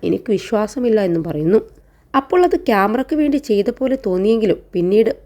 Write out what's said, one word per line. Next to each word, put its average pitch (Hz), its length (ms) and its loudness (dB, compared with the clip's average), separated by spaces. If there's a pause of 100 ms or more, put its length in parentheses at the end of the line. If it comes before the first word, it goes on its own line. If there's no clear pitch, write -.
എനിക്ക് 190 280 -2
വിശ്വാസമില്ല" 214 680 -2
എന്നും 170 220 -2
പറയുന്നു. 165 380 0 (560)
അപ്പോൾ 359 260 2
അത് 339 140 2
ക്യാമറയ്ക്ക് 226 580 0
വേണ്ടി 294 220 0
ചെയ്ത 208 320 -2
പോലെ 262 360 -2
തോന്നിയെങ്കിലും 202 520 0 (160)
പിന്നീട് 196 420 2 (100)